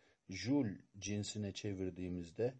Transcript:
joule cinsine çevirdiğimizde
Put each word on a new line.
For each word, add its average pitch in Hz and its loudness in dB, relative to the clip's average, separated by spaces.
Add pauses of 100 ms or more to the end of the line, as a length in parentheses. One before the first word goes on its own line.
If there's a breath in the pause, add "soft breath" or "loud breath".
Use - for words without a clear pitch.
(300 soft breath)
joule 104 2 (220)
cinsine 101 0
çevirdiğimizde 92 0